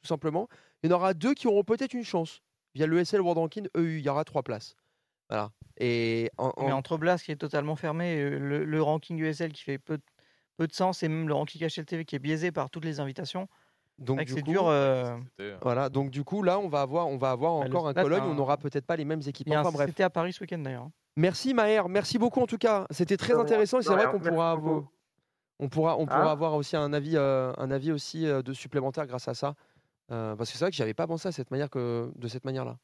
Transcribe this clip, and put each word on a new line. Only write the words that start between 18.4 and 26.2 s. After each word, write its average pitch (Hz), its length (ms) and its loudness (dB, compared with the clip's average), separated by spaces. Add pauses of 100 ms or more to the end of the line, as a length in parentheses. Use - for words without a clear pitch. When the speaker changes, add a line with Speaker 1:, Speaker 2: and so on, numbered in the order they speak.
Speaker 1:
peut-être 143 280 -4
pas 170 100 0
les 156 100 -4
mêmes 156 200 -2
équipes 139 220 -8
Speaker 2:
Il 151 60 2
y - 20 4
a 151 60 4
Speaker 1:
enfin, 147 80 4
Speaker 2:
un, 156 40 -4
Speaker 1:
bref. 143 160 2
Speaker 2:
c'était 180 140 0
à 185 60 4
Paris 175 240 -2
ce - 80 -12
week-end, 175 180 -8
d'ailleurs, 131 240 -8
hein. 156 80 -14 (240)
Speaker 1:
Merci, 185 400 2
Maher. 214 340 4
Merci 202 300 0
beaucoup, 240 220 4
en 247 40 4
tout 226 140 -4
cas. 208 320 4
C'était 180 260 0
très - 160 -4
Speaker 4:
De 233 40 6
rien, 233 60 4
Speaker 1:
intéressant 220 340 4
et 254 40 4
Speaker 4:
de - 40 0
Speaker 1:
c'est 202 80 6
vrai 208 100 6
Speaker 4:
rien. 254 80 4
Speaker 1:
qu'on 202 80 2
Speaker 4:
Merci 165 100 0
Speaker 1:
pourra 165 260 4
Speaker 4:
beaucoup. 156 140 -2
Speaker 1:
avo-, 151 220 -2 (680)
on 139 100 -2
pourra, 156 280 2
on 156 80 2
pourra 143 240 4